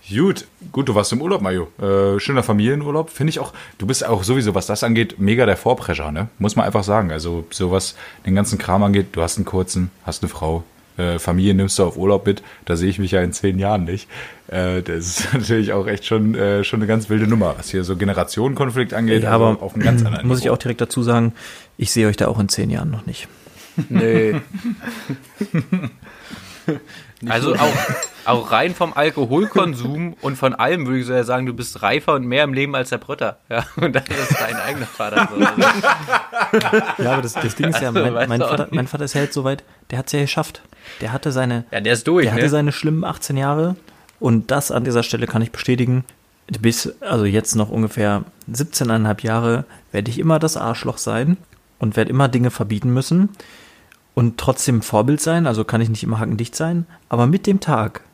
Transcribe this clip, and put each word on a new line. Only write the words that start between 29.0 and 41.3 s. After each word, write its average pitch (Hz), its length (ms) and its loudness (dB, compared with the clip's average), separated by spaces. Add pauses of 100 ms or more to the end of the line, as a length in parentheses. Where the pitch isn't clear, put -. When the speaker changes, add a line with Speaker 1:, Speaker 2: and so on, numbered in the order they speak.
Speaker 3:
<laughs> - 40 -20
und 139 140 -4
von 131 200 0
allem 151 300 0
würde 131 140 0
ich 123 60 -4
so 123 80 -4
ja 123 100 2
sagen, 123 220 -2
du 127 80 -4
bist 120 300 -10
reifer 135 320 2
und 131 100 -2
mehr 127 180 2
im 139 100 0
Leben 139 220 -2
als 131 140 -2
der 123 80 -4
Prötter. 123 400 -6 (120)
Ja, 117 220 -2
<laughs> - 60 -14
und 160 180 0
das 135 140 0
ist 135 300 -2
dein 113 180 -4
eigener 127 300 -6
Vater. 104 440 0
So. - 80 -6
Speaker 2:
<laughs> - 60 4 (1500)
Ja, 123 160 0
aber 139 80 0
das, 120 120 -6
das 110 220 -4
Ding - 140 -2
ist 160 120 0
ja, 131 80 -2
Speaker 3:
Also, 117 120 0
Speaker 2:
mein, 123 120 0
Speaker 3:
weißt 120 160 0
Speaker 2:
mein 117 100 2
Speaker 3:
du - 60 2
auch - 60 0
Speaker 2:
Vater, 151 140 0
Speaker 3:
nicht. - 100 -8
Speaker 2:
mein 127 120 -2
Vater 147 180 -6
ist 135 80 -8
ja 143 80 0
jetzt 143 120 -2
soweit, 135 300 -2 (280)
der 123 80 -4
hat's - 120 -8
ja 147 100 0
geschafft. - 400 -4 (400)
Der 110 100 -6
hatte 139 200 -4